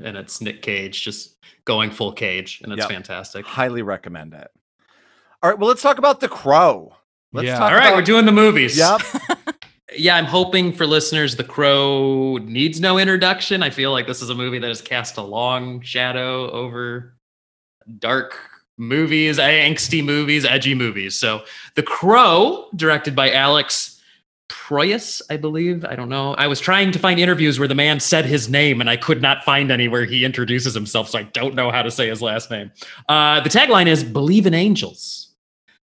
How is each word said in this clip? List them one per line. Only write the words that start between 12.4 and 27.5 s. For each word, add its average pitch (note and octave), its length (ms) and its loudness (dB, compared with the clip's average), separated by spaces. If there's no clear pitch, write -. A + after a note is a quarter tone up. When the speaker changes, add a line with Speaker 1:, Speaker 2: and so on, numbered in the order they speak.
Speaker 1:
needs C#3 360 -4
no F#3 180 2
introduction. F#3 640 0
I C#3+ 100 0
feel C3+ 200 -2
like B2+ 160 -2
this C3 140 -8
is A#2+ 80 -8
a B2 60 -6
movie B2 220 -6
that B2 120 -6
has A2+ 120 -8
cast A#2+ 360 -6
a A2 40 -6
long B2 600 -6
shadow B2+ 680 -4
over A#2+ 640 -10
dark B2+ 400 -4
movies, D3+ 600 0
angsty D3+ 640 2
movies, D3 440 0
edgy C3 300 0
movies. G2+ 440 -4
So A2 240 -4
The - 80 0
Crow, A3 880 4
directed D3+ 440 0
by C3+ 160 4
Alex C#3 680 0
Proyas, F#3 840 -4
I D3+ 60 -6
believe. D#3+ 480 -4
I C3 140 -10
don't B2 100 -8
know. C#3 280 -4
I C#3+ 120 2
was C#3 140 -2
trying F#3+ 320 2
to F#3 60 -4
find F3+ 200 2
interviews D#3 400 2